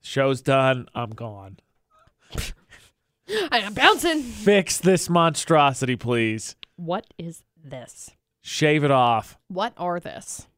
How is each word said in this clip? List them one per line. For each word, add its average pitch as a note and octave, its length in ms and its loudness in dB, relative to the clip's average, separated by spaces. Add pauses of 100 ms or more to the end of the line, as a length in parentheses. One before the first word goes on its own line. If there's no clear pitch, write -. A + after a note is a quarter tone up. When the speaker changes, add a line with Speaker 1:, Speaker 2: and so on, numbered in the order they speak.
Speaker 1:
Show's C3+ 380 0
done. C3 540 2
I'm A#2+ 160 -6
gone. G2+ 480 -14 (720)
Speaker 2:
<laughs> - 0 - (1200)
I A#3 80 2
am G#3 140 -8
bouncing. D#4+ 480 2
Speaker 1:
Fix G#3 560 0
this F3+ 320 2
monstrosity, D3 840 2
please. A2+ 600 -2 (200)
Speaker 2:
What F3 300 -8 (120)
is E3 240 -14 (200)
this? C3 480 -18 (300)
Speaker 1:
Shave D3+ 440 2
it C#3+ 60 2
off. A#2+ 460 2 (120)
Speaker 2:
What G3+ 280 -4
are F3 240 -4
this? - 460 -14 (120)